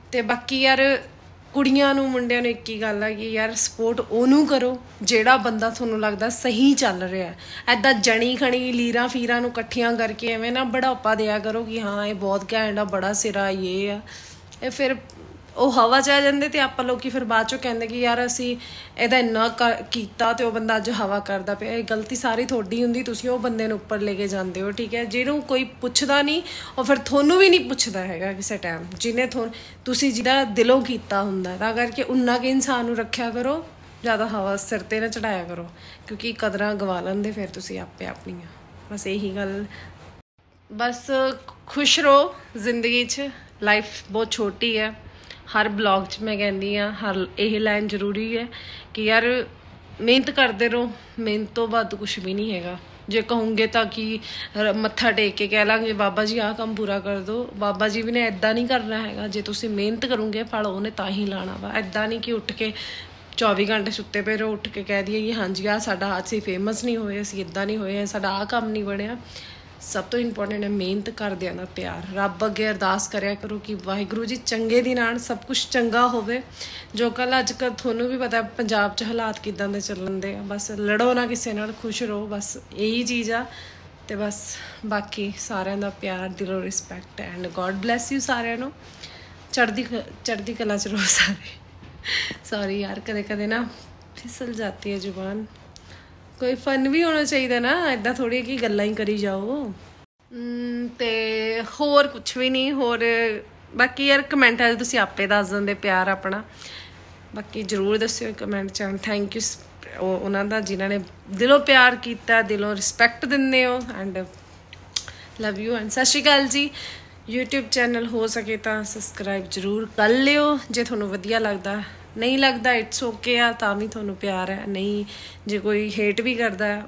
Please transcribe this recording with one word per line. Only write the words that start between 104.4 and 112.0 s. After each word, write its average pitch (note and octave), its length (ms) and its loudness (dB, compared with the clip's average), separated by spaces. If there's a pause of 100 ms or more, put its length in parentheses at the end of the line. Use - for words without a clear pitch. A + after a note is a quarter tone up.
'ਚ A3 40 -4
ਤੁਸੀਂ A#3+ 200 0
ਆਪੇ G3 280 0
ਦੱਸ G3+ 220 4
ਦਿੰਦੇ G3+ 260 0
ਪਿਆਰ F#3+ 340 2
ਆਪਣਾ। G3 360 -2 (920)
ਬਾਕੀ G#3+ 280 -8
ਜ਼ਰੂਰ G3+ 360 2
ਦੱਸਿਓ A3 340 -2
ਕੁਮੈਂਟ G3+ 380 -4
'ਚ। F#3+ 120 -6
Thank G3+ 420 -2
you G#3 160 -6
ਸ-, - 180 -4 (420)
ਉਹ, F#3 240 0
ਉਹਨਾਂ G3 200 0
ਦਾ G#3+ 160 -2
ਜਿਨ੍ਹਾਂ G3 280 -2
ਨੇ G3+ 120 0 (300)
ਦਿਲੋਂ A#3+ 300 6
ਪਿਆਰ B3+ 360 8
ਕੀਤਾ, A#3 460 2